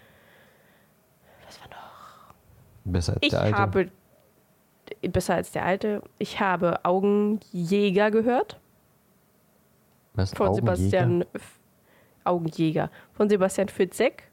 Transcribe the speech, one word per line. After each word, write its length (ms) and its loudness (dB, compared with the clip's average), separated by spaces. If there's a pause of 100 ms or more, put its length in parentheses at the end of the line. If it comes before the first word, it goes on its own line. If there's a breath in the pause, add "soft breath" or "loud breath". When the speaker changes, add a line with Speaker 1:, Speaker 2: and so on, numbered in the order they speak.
(1500 soft breath)
Speaker 1:
Was 140 -20
war 80 -20
noch? 640 -20 (500)
Speaker 2:
Besser 280 -2
als 100 -4
Speaker 1:
Ich 80 2
Speaker 2:
der 120 0
alte? 160 2
Speaker 1:
habe, 320 2 (1120)
besser 340 -2
als 160 -4
der 120 -4
alte. 380 -2 (160)
Ich 220 -6
habe 440 0
Augenjäger 1300 2
gehört. 480 0 (1600)
Speaker 2:
Was? 200 -2
Speaker 1:
Von 140 2
Speaker 2:
Augenjäger? 280 2
Speaker 1:
Sebastian 480 2 (100)
F-, 260 -18 (640 soft breath)
Augenjäger. 680 0 (220 loud breath)
Von 160 2
Sebastian 400 0
Fitzek, 640 -2